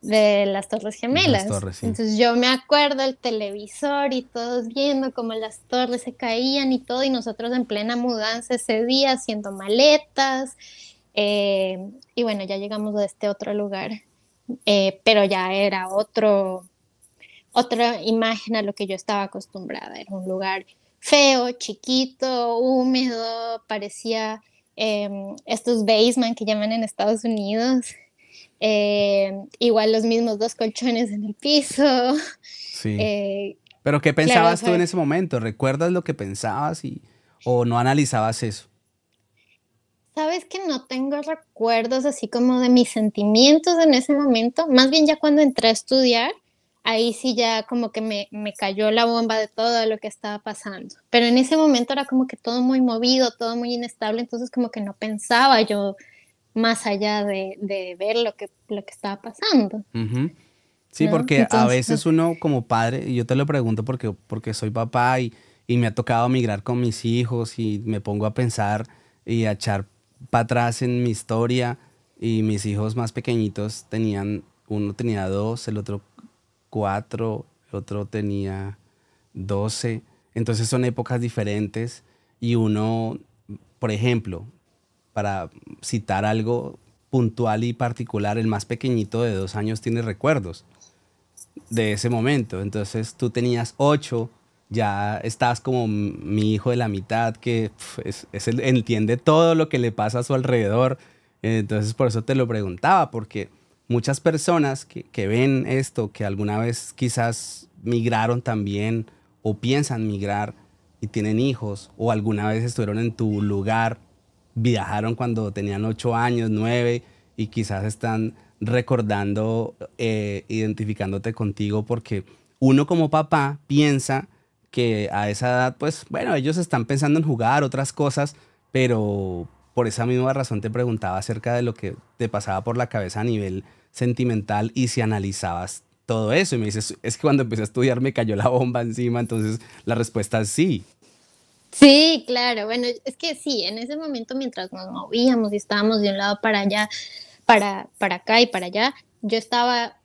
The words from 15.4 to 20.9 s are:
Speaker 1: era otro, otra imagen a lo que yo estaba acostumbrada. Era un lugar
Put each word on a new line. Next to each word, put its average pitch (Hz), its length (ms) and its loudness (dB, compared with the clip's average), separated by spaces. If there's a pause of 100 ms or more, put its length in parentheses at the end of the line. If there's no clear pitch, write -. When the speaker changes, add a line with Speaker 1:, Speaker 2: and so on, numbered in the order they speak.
Speaker 1:
era 196 360 0
otro, 196 800 0 (840)
otra 240 500 2
imagen 226 520 0
a 214 80 0
lo 202 120 -4
que 202 120 -6
yo 190 80 -4
estaba 202 300 -2
acostumbrada. - 760 -12
Era 196 140 -14
un 185 140 -8
lugar 190 380 -4 (340)